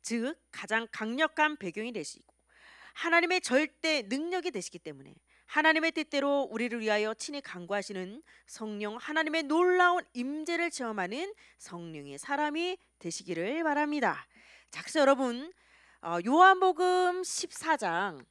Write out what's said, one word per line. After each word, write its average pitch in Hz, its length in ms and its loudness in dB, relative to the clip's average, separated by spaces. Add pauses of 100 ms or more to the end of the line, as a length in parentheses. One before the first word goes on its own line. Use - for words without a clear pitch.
즉, 240 400 -6 (100)
가장 220 400 -2
강력한 302 640 0
배경이 208 340 -8
되시고 - 420 -12 (600)
하나님의 339 480 2
절대 294 600 0
능력이 320 480 -4
되시기 180 280 -10
때문에 139 340 -16 (320)
하나님의 320 480 4
뜻대로 285 580 0
우리를 226 280 -4
위하여 214 360 0
친히 285 260 -10
간구하시는 196 800 -8 (240)
성령, 214 520 -8
하나님의 311 460 -2
놀라운 359 720 4
임재를 311 560 -4
체험하는 233 640 -4 (240)
성령의 156 600 -14
사람이 302 600 -4 (220)
되시기를 180 640 -4
바랍니다. 294 640 0 (420)
자, - 120 -14
그래서 - 180 -2
여러분, 269 520 4 (500)
어, 170 240 -4
요한복음 359 1000 6
십사 - 520 -4
장 175 560 -2